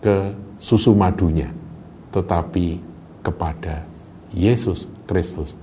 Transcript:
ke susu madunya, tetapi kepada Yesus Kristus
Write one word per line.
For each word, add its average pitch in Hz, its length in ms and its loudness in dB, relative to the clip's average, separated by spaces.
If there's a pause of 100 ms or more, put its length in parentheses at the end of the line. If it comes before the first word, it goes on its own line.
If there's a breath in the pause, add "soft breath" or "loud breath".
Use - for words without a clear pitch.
ke 101 320 2 (240)
susu 110 320 4
madunya, 92 560 4 (640)
tetapi 87 720 0 (400)
kepada 82 580 -4 (540)
Yesus 98 480 2 (240)
Kristus - 540 -4